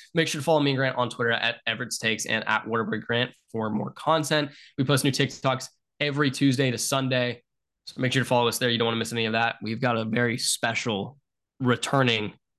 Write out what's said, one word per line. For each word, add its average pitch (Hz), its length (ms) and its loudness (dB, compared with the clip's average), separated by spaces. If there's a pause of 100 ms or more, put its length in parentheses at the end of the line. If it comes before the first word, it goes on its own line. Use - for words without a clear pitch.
(140)
Make 160 140 2
sure 151 120 -4
to 135 40 -8
follow 160 160 4
me 143 100 4
and 131 80 0
Grant 135 180 0
on 120 140 0
Twitter 117 220 -2
at 117 240 0 (100)
Everett's 113 320 -4
Takes 110 260 0
and 110 240 -2
at 107 160 0
Waterboy 110 380 -2
Grant 120 300 -2 (200)
for 110 160 -4
more 107 220 -4
content. 151 600 0 (280)
We 135 60 0
post 143 200 2
new 135 80 2
TikToks 131 560 -2 (300)
every 147 320 0
Tuesday 135 400 2
to 113 80 -4
Sunday, 127 640 -2 (440)
so - 140 -12
make 127 120 0
sure 131 100 2
to 120 60 -4
follow 120 200 4
us 104 100 0
there. 123 120 0
You 117 80 0
don't 117 80 2
wanna 113 120 0
miss 113 140 -4
any 113 140 0
of 110 60 -2
that. 113 280 0
We've 110 200 -6
got 123 160 2
a 113 80 -2
very 117 340 0
special - 800 -2 (420)
returning 120 720 2 (260)